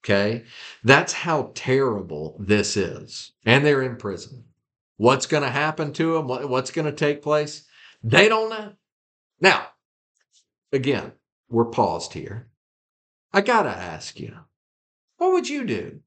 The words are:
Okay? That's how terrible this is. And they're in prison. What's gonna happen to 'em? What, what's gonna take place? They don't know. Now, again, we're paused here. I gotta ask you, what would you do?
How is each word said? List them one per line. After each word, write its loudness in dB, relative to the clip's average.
Okay? 0
That's 6
how -2
terrible -2
this 0
is. -6
And 6
they're 4
in -4
prison. -10
What's 6
gonna 0
happen -2
to 0
'em? -4
What, -4
what's -2
gonna -2
take -2
place? -2
They 6
don't 2
know. -10
Now, 2
again, -2
we're 4
paused -2
here. -12
I 4
gotta 2
ask -10
you, -12
what 2
would 2
you -6
do? -6